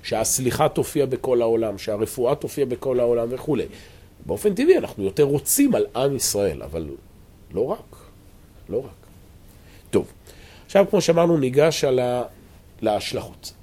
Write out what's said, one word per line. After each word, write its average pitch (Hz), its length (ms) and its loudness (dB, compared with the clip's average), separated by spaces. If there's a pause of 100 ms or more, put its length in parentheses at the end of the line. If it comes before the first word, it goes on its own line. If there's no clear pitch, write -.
שהסליחה 120 640 0
תופיע 139 380 0
בכל 127 360 0
העולם, 113 360 0
שהרפואה 110 560 -2
תופיע 139 300 -4
בכל 123 360 -2
העולם 120 300 2
וכולי. 127 360 -2 (600)
באופן 190 280 -2
טבעי 311 240 4
אנחנו - 260 -6
יותר 98 180 0
רוצים 147 520 2
על 104 120 2 (100)
עם 135 200 0
ישראל, 98 460 -2
אבל 82 240 -8 (680)
לא 120 160 0
רק, - 260 -8 (720)
לא 98 100 -4
רק. - 280 -10 (840)
טוב, - 220 -2 (540)
עכשיו 196 240 4
כמו 196 100 2
שאמרנו, 170 360 4
ניגש 147 480 2
על 131 140 2
ה-, 123 240 0 (600)
להשלכות. - 720 -4 (100)